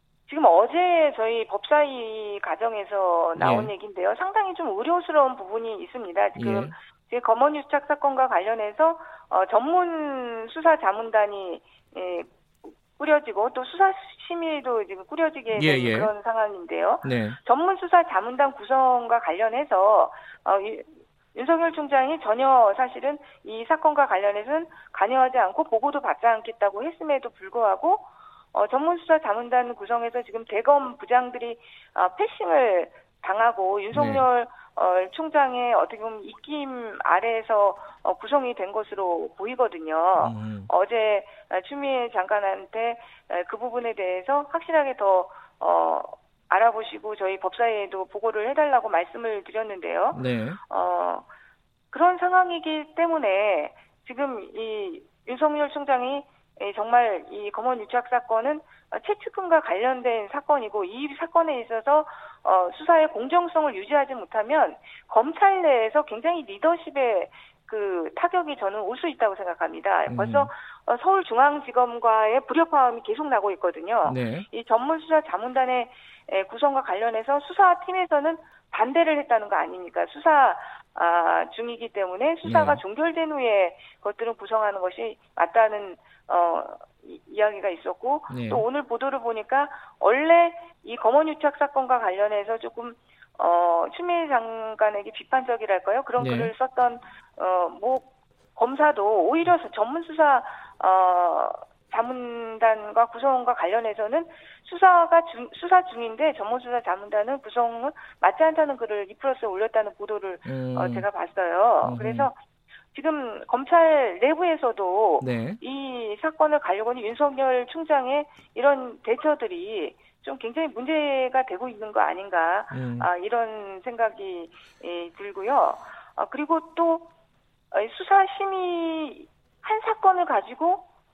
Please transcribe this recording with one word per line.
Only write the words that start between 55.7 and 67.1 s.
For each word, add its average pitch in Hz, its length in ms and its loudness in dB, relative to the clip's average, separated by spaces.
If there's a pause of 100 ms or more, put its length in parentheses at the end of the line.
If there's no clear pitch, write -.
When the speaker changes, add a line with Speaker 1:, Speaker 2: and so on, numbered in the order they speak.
Speaker 1:
총장이, 277 520 -2 (380)
예, 202 120 -6
정말 226 560 2
이 208 220 -10
검언 240 300 -2
유착 240 260 -4
사건은, 247 540 -2 (300)
어, - 140 -6
최측근과 359 560 0
관련된 233 680 -2
사건이고 220 560 -2
이 269 340 -8
사건에 330 420 0
있어서, 269 440 2 (380)
어, 180 320 4
수사의 311 340 4
공정성을 311 640 0
유지하지 269 400 0
못하면 220 600 0 (320)
검찰 370 540 4
내에서 262 420 4
굉장히 294 400 -4
리더십에 269 840 -2 (360)